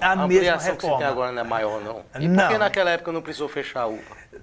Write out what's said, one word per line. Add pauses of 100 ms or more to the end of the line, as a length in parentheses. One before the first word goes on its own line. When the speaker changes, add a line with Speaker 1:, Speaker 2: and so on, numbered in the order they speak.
Speaker 1:
A
Speaker 2:
A
Speaker 1:
mesma
Speaker 2:
ampliação
que
você
tem
Speaker 1:
reforma.
Speaker 2:
agora
não
é
maior,
não? (160)
E
Speaker 1:
Não.
Speaker 2:
por
que
naquela
época
não
precisou
fechar
a
upa? (280)